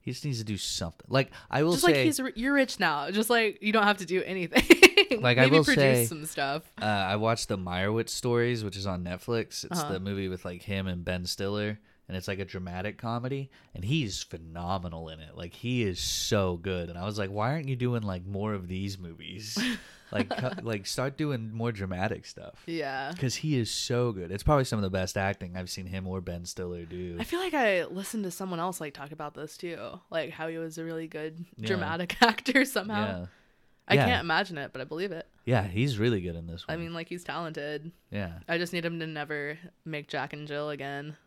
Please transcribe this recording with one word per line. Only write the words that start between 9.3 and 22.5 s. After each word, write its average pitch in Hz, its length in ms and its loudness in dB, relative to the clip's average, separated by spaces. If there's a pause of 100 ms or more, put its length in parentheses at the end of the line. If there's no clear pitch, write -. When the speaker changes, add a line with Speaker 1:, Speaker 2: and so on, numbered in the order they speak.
Speaker 1:
It's 175 160 -2
Speaker 2:
Uh-huh. 147 140 -2
Speaker 1:
the 92 60 -4
movie 98 280 -2
with, 92 160 -6
like, 90 180 -8
him 98 240 -2
and 90 160 -2
Ben 90 220 -2
Stiller, 104 540 -2 (280)
and 95 100 -8
it's, 92 120 -6
like, 95 120 -4
a 95 40 -2
dramatic 92 540 -6
comedy, 127 520 -4 (240)
and 85 80 -8
he's 117 400 0
phenomenal 82 880 -6
in 78 120 -12
it. 71 140 -18
Like, 85 200 -10
he 123 280 0
is 92 160 0
so 95 600 2
good. 87 320 -4
And 85 80 -10
I 90 80 -4
was 104 120 -4
like, 98 120 -2
"Why 107 220 0
aren't 151 160 -4
you 135 60 0
doing, 120 280 0
like, 92 240 -4
more 101 260 -2
of 92 160 -6
these 98 300 -4
movies?" 90 600 -10
Speaker 2:
<laughs> 240 400 -2 (120)
Speaker 1:
Like, - 200 -2
cu-, 104 320 -4
Speaker 2:
<laughs> - 0 -
Speaker 1:
like, 107 240 -4
start 135 320 -2
doing 123 340 -2
more 113 200 -2
dramatic 95 540 -2
stuff. - 400 -16